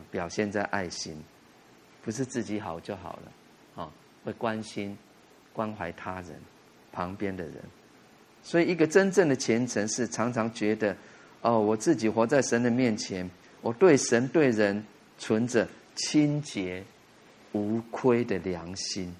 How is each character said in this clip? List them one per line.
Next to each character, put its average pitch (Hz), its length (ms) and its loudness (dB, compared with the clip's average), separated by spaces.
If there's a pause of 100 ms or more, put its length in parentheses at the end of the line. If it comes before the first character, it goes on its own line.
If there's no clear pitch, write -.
(120)
表 90 180 -6
现 104 220 -4
在 101 140 -2
爱 98 240 -4
心， 78 320 -12 (840)
不 117 80 -6
是 123 120 -4
自 123 200 -6
己 101 160 -6
好 85 200 -8
就 101 160 -8
好 90 280 -14
了， - 80 -20 (520)
啊， 78 80 -12 (320)
会 - 100 -6
关 110 300 -4
心、 101 340 -8 (560)
关 107 200 -4
怀 87 200 -8
他 92 280 -10
人， 87 180 -16 (520)
旁 90 240 -8
边 101 200 -6
的 90 80 -8
人。 76 120 -12 (840)
所 - 200 0
以 151 60 2
一 180 80 0
个 160 120 6
真 190 240 4
正 185 160 6
的 139 80 4
虔 123 320 0
诚 110 200 -2
是 113 200 -2
常 117 240 -2
常 113 220 -2
觉 107 220 0
得， 107 200 0 (460)
哦， 117 180 4
我 107 160 4
自 156 200 2
己 110 120 0
活 110 180 4
在 135 160 4
神 120 200 2
的 123 80 2
面 117 260 2
前， 92 340 -8 (320)
我 117 120 -2
对 170 240 8
神 123 320 2
对 147 200 4
人 107 360 2 (320)
存 113 300 0
着 113 200 2 (280)
清 147 460 0
洁 92 420 -8 (680)
无 107 300 -2 (100)
亏 120 320 4
的 107 160 -2
良 87 360 -6
心。 90 440 -8